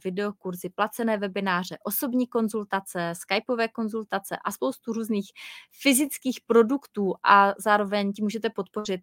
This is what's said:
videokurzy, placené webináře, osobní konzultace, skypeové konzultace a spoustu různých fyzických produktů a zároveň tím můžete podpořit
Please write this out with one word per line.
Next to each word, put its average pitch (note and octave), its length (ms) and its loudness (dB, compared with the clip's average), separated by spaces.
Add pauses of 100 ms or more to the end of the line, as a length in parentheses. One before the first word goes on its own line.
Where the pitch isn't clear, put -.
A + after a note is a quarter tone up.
videokurzy, F#3+ 640 -6
placené G#3+ 500 -2
webináře, F#3 640 -2
osobní B3 440 -2
konzultace, G3+ 880 -2
skypeové A3+ 520 0
konzultace G#3+ 760 -6
a G3+ 80 -2
spoustu - 400 -4
různých G#3+ 380 -2 (520)
fyzických C4+ 640 2
produktů A3 680 2 (100)
a G3+ 340 8
zároveň G3+ 540 2
tím G#3 120 -4
můžete G#3+ 260 -2
podpořit G3+ 520 -6